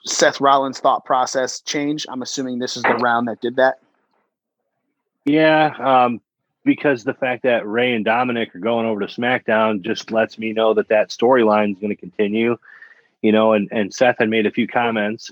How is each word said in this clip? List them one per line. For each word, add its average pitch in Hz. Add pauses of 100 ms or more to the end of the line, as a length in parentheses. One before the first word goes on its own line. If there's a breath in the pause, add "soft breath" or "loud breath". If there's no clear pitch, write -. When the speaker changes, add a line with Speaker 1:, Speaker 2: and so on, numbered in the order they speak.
Speaker 1:
Seth -
Rollins 135
thought 131
process 127
change. 147
I'm 127
assuming 127
this 123
is 120
the 120
round 120
that 107
did 120
that. 131 (1500)
Speaker 2:
Yeah, 156 (100)
um, 123 (440)
because 139
the 127
fact 123
that 117
Rey 120
and 107
Dominic 117
are -
going 113
over 107
to 98
SmackDown 110
just 107
lets 110
me 110
know 110
that 107
that 107
storyline 107
is 92
gonna 101
continue, 107 (640 loud breath)
you 107
know, 110
and, 101
and 104
Seth 127
had 113
made 110
a 101
few 117
comments 113